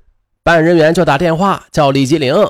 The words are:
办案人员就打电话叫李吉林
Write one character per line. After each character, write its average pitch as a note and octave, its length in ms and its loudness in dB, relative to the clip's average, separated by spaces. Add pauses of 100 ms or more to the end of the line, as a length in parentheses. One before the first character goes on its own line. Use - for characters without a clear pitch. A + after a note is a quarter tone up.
(420)
办 E3+ 140 0
案 D#3+ 80 2
人 E3+ 120 2
员 D#3+ 180 2
就 F3+ 100 0
打 C#3+ 140 0
电 E3 180 -2
话 F#3+ 360 -4
叫 D3 180 0
李 C#3 160 0
吉 D#3 120 -2
林 C3 140 -2 (180)